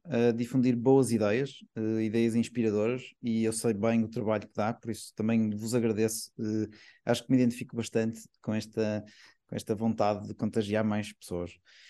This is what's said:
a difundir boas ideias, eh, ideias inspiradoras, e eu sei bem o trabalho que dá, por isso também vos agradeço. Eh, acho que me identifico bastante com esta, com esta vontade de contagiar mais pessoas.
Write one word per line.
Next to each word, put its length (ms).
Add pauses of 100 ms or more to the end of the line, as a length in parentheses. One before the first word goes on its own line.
a 300
difundir 420
boas 340
ideias, 420 (220)
eh, 300
ideias 320
inspiradoras, 680 (220)
e 220
eu 80
sei 200
bem 300
o 60
trabalho 360
que 80
dá, 200
por 180
isso 240
também 360
vos 220
agradeço. 640
Eh, 300 (380)
acho 180
que 80
me 60
identifico 400
bastante 460 (180)
com 120
esta, 520 (420)
com 80
esta 180
vontade 540
de 60
contagiar 500
mais 300
pessoas. 380 (380)